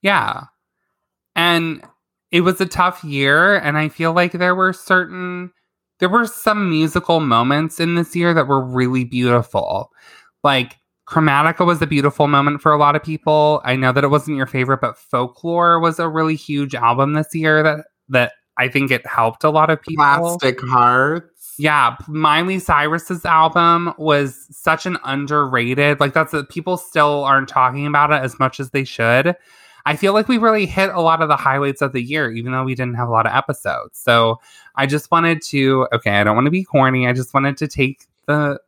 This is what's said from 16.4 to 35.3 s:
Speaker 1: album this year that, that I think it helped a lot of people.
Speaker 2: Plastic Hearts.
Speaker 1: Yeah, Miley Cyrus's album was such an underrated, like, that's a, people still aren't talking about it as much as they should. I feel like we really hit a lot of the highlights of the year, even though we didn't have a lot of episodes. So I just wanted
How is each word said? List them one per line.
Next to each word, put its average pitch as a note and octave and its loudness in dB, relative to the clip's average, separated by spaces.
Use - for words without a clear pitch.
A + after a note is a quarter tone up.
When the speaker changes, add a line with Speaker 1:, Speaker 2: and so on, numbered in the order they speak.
Speaker 1:
album A#2+ 0
this D#3 -4
year D#3 2
that, D3+ -2
that B2+ 0
I B2+ 0
think C3+ -2
it B2 -2
helped A2+ -2
a D#3 2
lot D#3 2
of D#3 0
people. D#3 -2
Speaker 2:
Plastic C#3+ 0
Hearts. B2+ 0
Speaker 1:
Yeah, C#3+ 2
Miley D#3 0
Cyrus's E3 -2
album E3+ 2
was C#3+ -2
such - -2
an F3+ -4
underrated, C#3 0
like, C#3+ 0
that's D#3+ -2
a, D3 -2
people F3 -6
still D3 0
aren't C3+ 2
talking C3+ 0
about D3 2
it D3+ 2
as C3 -6
much C3 -2
as C3 -8
they C#3 -2
should. C3 0
I D3+ 0
feel G3 0
like G#3+ 2
we B3 0
really A3 2
hit F#3+ -2
a F3 -4
lot E3 2
of D#3 -2
the D3 2
highlights C#3 -2
of C3+ -2
the B2+ -4
year, C3+ -4
even A#2 -8
though C3 -4
we C3 -4
didn't B2 -6
have A#2+ -4
a A#2+ -4
lot A2+ 2
of - 0
episodes. - -4
So A#2 2
I C#3 0
just C#3+ -2
wanted E3 2